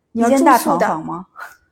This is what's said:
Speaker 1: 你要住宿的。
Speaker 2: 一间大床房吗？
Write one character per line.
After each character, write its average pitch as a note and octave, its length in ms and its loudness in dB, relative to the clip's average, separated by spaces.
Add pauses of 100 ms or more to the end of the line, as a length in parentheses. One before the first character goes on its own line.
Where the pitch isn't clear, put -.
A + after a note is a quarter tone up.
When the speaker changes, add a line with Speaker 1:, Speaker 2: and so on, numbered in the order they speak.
(100)
Speaker 1:
你 A3+ 120 -2
要 A#3 60 2
住 C4+ 80 2
宿 C4+ 80 2
的。 C#4+ 60 4
Speaker 2:
一 - 20 6
间 - 0 -
大 A#3+ 60 4
床 E3+ 220 -2
房 E3+ 240 -4
吗？ E3 220 -12 (460)